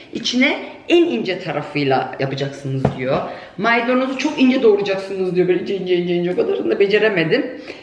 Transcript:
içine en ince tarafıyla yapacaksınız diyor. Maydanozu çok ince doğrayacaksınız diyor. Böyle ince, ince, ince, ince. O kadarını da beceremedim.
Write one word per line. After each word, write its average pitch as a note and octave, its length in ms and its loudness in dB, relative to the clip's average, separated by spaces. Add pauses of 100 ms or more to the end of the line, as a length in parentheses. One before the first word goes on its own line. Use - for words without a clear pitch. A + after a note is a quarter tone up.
(120)
içine C4+ 460 0 (300)
en E4+ 160 6
ince F#3+ 340 -2
tarafıyla C#3+ 840 -2
yapacaksınız C3+ 640 -4 (160)
diyor. C3+ 220 -2 (380)
Maydanozu A#3+ 600 0
çok D4 220 -2
ince B3+ 220 4
doğrayacaksınız G3 720 2
diyor. F3 140 2
Böyle F3+ 120 2
ince, G#3 160 -4
ince, F3+ 200 0
ince, F3 180 0
ince. F3 180 0
O F#3 40 -6
kadarını G3 340 0
da G3 100 2
beceremedim. G3+ 800 2 (220)